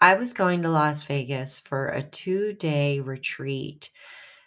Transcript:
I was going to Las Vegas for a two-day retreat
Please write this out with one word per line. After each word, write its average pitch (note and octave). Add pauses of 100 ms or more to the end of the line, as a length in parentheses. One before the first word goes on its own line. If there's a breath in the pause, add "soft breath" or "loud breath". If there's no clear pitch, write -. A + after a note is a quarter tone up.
I F#3
was A#3+
going F3+
to E3
Las D3+
Vegas C#3
for C3+
a C3
two-day D#3
retreat C3+ (560 loud breath)